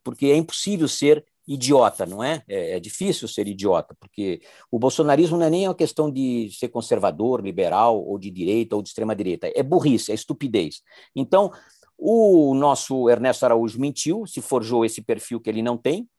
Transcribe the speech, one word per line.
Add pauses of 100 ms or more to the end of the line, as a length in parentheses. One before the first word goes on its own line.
porque
é
impossível
ser (240)
idiota,
não
é?
É,
é
difícil
ser
idiota,
porque (280)
o
bolsonarismo
não
é
nem
uma
questão
de
ser
conservador,
liberal,
ou
de
direita,
ou
de
extrema-direita.
É
burrice,
é
estupidez. (340)
Então, (460)
o
nosso
Ernesto
Araújo
mentiu,
se
forjou
esse
perfil
que
ele
não
tem,